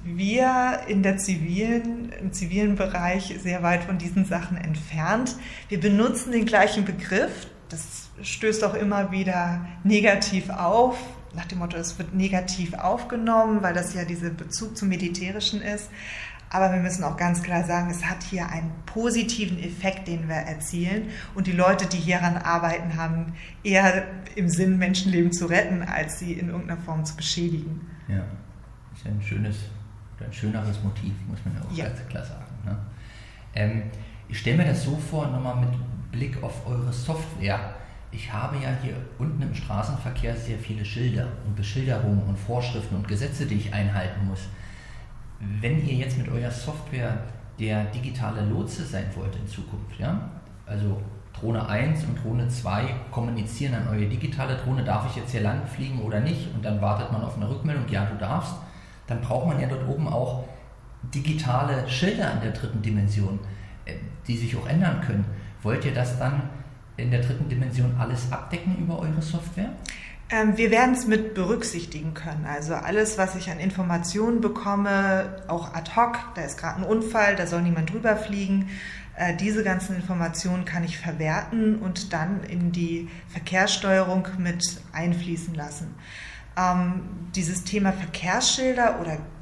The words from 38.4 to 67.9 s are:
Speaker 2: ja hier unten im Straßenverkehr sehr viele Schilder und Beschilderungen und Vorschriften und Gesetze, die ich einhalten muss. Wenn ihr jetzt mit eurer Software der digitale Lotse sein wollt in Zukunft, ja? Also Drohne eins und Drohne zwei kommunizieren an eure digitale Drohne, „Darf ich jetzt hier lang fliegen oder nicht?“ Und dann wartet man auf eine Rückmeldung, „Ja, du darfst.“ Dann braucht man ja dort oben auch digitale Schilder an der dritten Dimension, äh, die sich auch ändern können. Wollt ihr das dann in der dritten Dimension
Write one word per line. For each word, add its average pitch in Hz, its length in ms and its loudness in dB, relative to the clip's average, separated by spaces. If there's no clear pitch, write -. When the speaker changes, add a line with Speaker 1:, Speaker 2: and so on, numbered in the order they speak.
Speaker 2:
ja 131 140 -2
hier 127 120 -4
unten 147 220 0
im 117 140 -2
Straßenverkehr 117 800 -2
sehr 113 240 -4
viele 107 240 -4
Schilder 117 440 0
und 104 80 0
Beschilderungen 104 680 2
und 98 140 0
Vorschriften 113 600 -2
und 98 100 -2
Gesetze, 131 380 -2
die 104 100 0
ich 101 180 -2
einhalten 98 540 0
muss. 95 140 -2
Wenn 135 280 2
ihr 127 80 0
jetzt 127 220 0
mit 123 120 -2
eurer 120 220 -2
Software 120 680 -4
der 107 260 0
digitale 110 600 -2
Lotse 147 400 -2
sein 92 200 -4
wollt 95 200 -4
in - 120 -6
Zukunft, - 500 -8
ja? 170 320 -2
Also 104 340 0
Drohne 107 340 -2
eins 131 360 2
und 117 200 -2
Drohne 113 260 2
zwei 104 440 0
kommunizieren 117 640 -2
an 113 140 0
eure 107 200 2
digitale 131 500 0
Drohne, 127 260 0
„Darf 104 260 0
ich - 60 -4
jetzt 117 160 -6
hier 113 100 0
lang 101 240 0
fliegen 131 360 -4
oder 107 180 0
nicht?“ 151 340 0
Und 107 100 -2
dann 107 180 0
wartet 104 300 2
man 107 120 0
auf 110 140 -4
eine 104 120 -2
Rückmeldung, 139 400 0
„Ja, 101 160 2
du 101 120 -2
darfst.“ 107 360 -2
Dann 120 140 -2
braucht 123 260 0
man 143 120 2
ja 131 80 0
dort 131 200 -2
oben 143 200 0
auch 123 360 0
digitale 139 880 0
Schilder 190 420 2
an 110 100 0
der 110 100 0
dritten 107 300 -2
Dimension, 101 580 2
äh, - 80 -8
die 117 100 0
sich 117 180 0
auch 117 120 -4
ändern 156 340 4
können. 101 240 2
Wollt 113 220 0
ihr 127 80 2
das 123 260 0
dann 139 240 0
in 123 120 0
der 123 120 4
dritten 123 280 0
Dimension 123 480 2